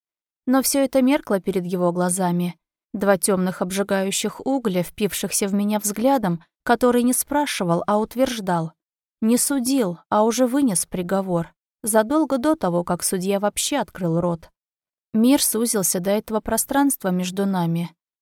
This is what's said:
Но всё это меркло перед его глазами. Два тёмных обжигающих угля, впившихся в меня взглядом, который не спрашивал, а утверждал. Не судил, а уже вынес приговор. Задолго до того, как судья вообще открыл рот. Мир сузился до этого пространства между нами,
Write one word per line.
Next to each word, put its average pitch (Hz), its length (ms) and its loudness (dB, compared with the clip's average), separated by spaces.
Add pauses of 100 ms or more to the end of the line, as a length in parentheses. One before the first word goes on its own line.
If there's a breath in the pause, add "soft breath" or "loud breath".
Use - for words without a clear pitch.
(460)
Но 254 160 4
всё 277 200 0
это 269 200 2
меркло 254 380 2
перед 185 260 -4
его 175 260 0
глазами. 180 640 0 (380)
Два 196 240 2
тёмных 185 420 0
обжигающих 196 840 -2
угля, 226 380 0
впившихся - 640 -4
в 190 40 -4
меня 208 280 0
взглядом, 208 640 0 (180)
который 247 400 4
не 247 100 2
спрашивал, 214 760 0
а 208 100 2
утверждал. 214 720 -2 (480)
Не 226 160 2
судил, 247 640 0 (120)
а 208 120 4
уже 233 240 2
вынес 240 400 0
приговор. 180 680 -4 (300)
Задолго 247 560 2
до 302 160 2
того, 175 300 -2
как 175 180 -4
судья 196 380 -2
вообще 208 380 -2
открыл 175 420 -4
рот. 170 280 -4 (640)
Мир 247 300 4
сузился 220 560 0
до 190 140 0
этого 214 260 -2
пространства 262 720 0
между 180 380 -2
нами, 170 440 -2 (320)